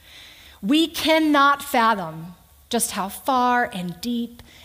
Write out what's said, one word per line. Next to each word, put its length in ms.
We 240
cannot 760
fathom 720
just 220
how 160
far 640
and 280
deep 420